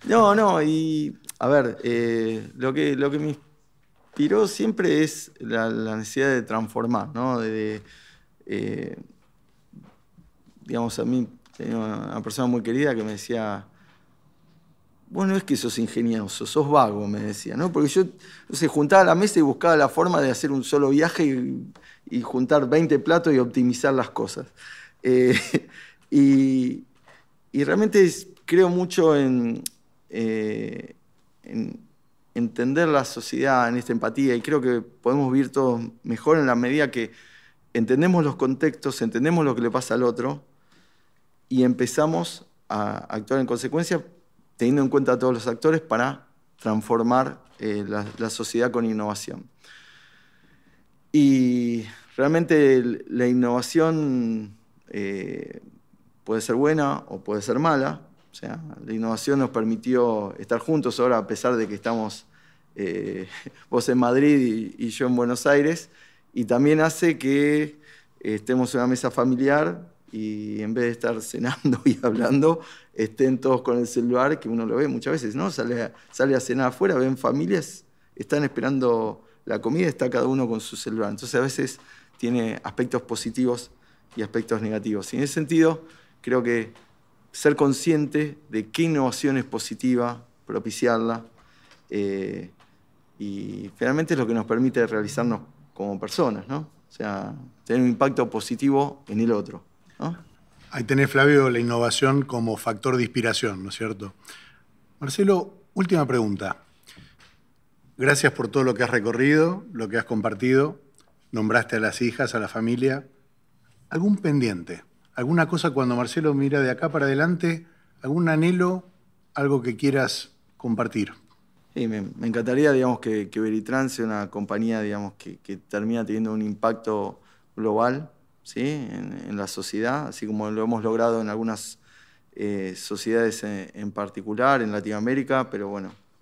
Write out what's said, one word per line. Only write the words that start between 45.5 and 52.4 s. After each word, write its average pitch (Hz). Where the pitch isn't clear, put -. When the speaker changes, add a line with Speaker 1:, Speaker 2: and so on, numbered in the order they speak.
Speaker 1:
para 127
transformar, 117
eh, 104
la, 104
la 113
sociedad 117
con 117
innovación. 104
Y 123
realmente 151